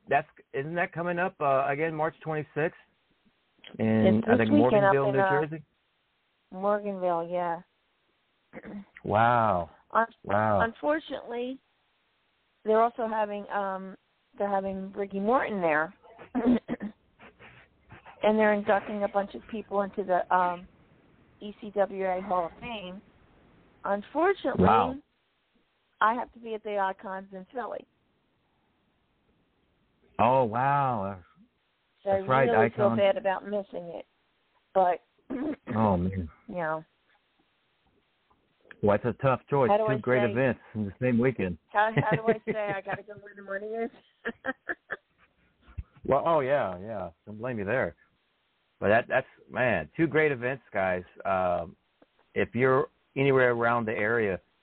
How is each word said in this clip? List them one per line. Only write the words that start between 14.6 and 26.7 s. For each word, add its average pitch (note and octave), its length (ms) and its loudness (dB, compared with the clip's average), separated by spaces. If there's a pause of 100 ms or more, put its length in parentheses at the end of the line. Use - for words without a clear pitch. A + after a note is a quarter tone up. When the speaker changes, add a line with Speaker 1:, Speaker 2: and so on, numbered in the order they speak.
Speaker 2:
Ricky G3 240 -4
Morton G#3+ 420 0
there, D#3+ 320 2 (200)
<clears throat> - 200 -20
and B3 260 4 (1600)
they're G#3+ 300 4
inducting G#3 500 0
a G3+ 40 -2
bunch G3+ 280 -4
of A#3 60 -12 (100)
people G3+ 320 -4
into F#3+ 200 -6
the, F3+ 320 0
um, F3+ 320 -2 (720)
E G#3 220 -14
C G#3 140 -12
W F#3+ 300 0
A F#3 160 -2
Hall F3+ 260 -2
of - 120 -10
Fame. G#3 400 -12 (840)
Unfortunately, B3+ 840 0
Speaker 1:
Wow. A3 300 4 (1080)
Speaker 2:
I A3 140 2
have C#4 180 -8
to A#3 60 -20
be A3+ 160 -10
at G#3 80 -12
the G#3 160 -6